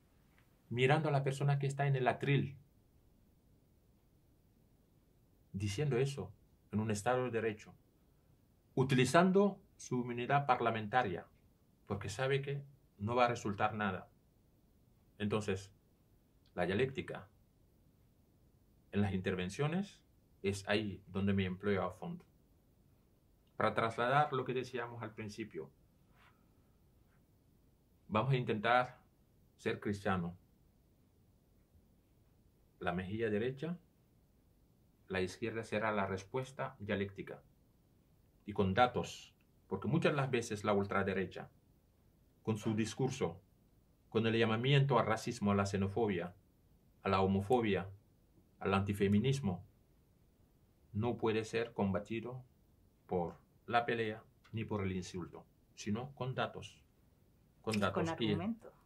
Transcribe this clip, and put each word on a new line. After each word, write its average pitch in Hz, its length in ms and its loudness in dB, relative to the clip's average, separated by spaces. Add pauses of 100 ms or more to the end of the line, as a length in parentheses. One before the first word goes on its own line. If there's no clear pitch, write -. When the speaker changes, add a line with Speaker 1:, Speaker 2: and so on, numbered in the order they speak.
(680)
Speaker 1:
mirando 143 400 4
a - 20 0
la 139 120 2
persona 139 360 0
que 139 80 -2
está 143 180 0
en 139 100 4
el 123 120 2
atril, 123 500 0 (3000)
diciendo 107 440 0
eso 123 360 -2 (380)
en 101 80 0
un 110 100 -2
Estado 123 360 0
de 123 40 -2
Derecho, 110 460 -4 (960)
utilizando 170 880 4 (140)
su - 260 -4
inmunidad 123 440 0
parlamentaria, 110 840 0 (580)
porque 101 220 -6
sabe 135 340 0
que 143 220 -6 (340)
no 110 180 -2
va 123 100 6
a - 20 6
resultar 107 460 0
nada. 101 360 -2 (1080)
Entonces, 104 560 -2 (840)
la 90 100 0
dialéctica 92 640 -4 (1600)
en 101 100 0
las 98 120 0
intervenciones 98 880 -2 (400)
es 98 260 -2
ahí 104 400 -2
donde 98 260 0
me 98 120 4
empleo 92 380 0
a 90 80 -2
fondo. - 340 -10 (1300)
Para 107 180 2
trasladar 123 600 2
lo 131 120 -2
que 127 80 -4
decíamos 120 500 -6
al 110 100 -12
principio, 101 560 -10 (2500)
vamos 117 260 2
a 127 40 4
intentar 120 640 2 (580)
ser 110 220 -4
cristianos. 95 540 -2 (2500)
La 90 140 -4
mejilla 98 360 -4
derecha, 139 480 -4 (1300)
la 95 140 -2
izquierda 110 420 -6
será 107 280 0
la 101 160 4
respuesta 127 720 -4
dialéctica. 98 640 -4 (1000)
Y 104 80 -10
con 95 200 2
datos, - 640 0 (320)
porque - 200 -6
muchas 156 280 2
las 139 160 0
veces 113 320 -2
la 104 100 4
ultraderecha, 95 760 0 (920)
con 107 160 -2
su 110 160 -2
discurso, 107 680 -2 (680)
con 113 160 0
el 113 120 2
llamamiento 120 640 4
al 104 60 2
racismo, 107 460 0
a 101 40 4
la 98 100 4
xenofobia, 98 680 0 (720)
a 98 60 0
la 98 120 4
homofobia, 98 680 2 (680)
al 95 140 0
antifeminismo, 101 880 2 (1300)
no 107 260 -2
puede 110 280 0
ser 113 280 -4
combatido 110 680 -2 (640)
por 87 320 -4 (300)
la 117 180 2
pelea 113 380 -4 (280)
ni 113 140 -6
por 104 160 -2
el 95 100 -2
insulto, 90 540 -8 (300)
sino 117 400 -6
con 127 200 -6
datos. 107 480 -6 (800)
Con 110 140 -2
Speaker 2:
Y - 20 2
Speaker 1:
datos. 95 160 2
Speaker 2:
con 165 300 0
Speaker 1:
Y, 107 80 2
Speaker 2:
argumento. 98 420 -4 (120)